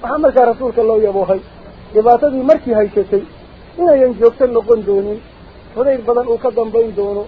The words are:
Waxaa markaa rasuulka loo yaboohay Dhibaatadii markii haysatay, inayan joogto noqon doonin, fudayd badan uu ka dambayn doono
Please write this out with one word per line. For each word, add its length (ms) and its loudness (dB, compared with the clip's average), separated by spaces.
Waxaa 160 -6
markaa 260 4
rasuulka 380 -2
loo 160 0
yaboohay 420 0
Dhibaatadii 480 2
markii 320 2
haysatay, 480 0
inayan 420 4
joogto 260 2
noqon 400 0
doonin, 340 -2
fudayd 320 -2
badan 220 0
uu 100 -2
ka 120 -2
dambayn 460 -2
doono 320 -6